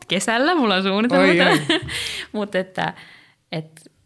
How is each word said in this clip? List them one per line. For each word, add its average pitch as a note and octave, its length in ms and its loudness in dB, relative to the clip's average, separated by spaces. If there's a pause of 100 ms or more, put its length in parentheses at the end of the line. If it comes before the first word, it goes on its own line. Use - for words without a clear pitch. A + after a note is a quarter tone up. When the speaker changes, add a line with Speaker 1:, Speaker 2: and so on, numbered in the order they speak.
Speaker 1:
kesällä, A#3+ 480 0
mulla A3+ 200 2
on F#3 80 0
suunnitelma. G3 420 2
Speaker 2:
Oi, F3+ 160 4
oi. B3 200 4 (380)
Speaker 1:
<laughs> - 340 -10
Mut G3+ 220 -6
että, F3+ 380 -4 (580)
et D#3+ 400 -12 (140)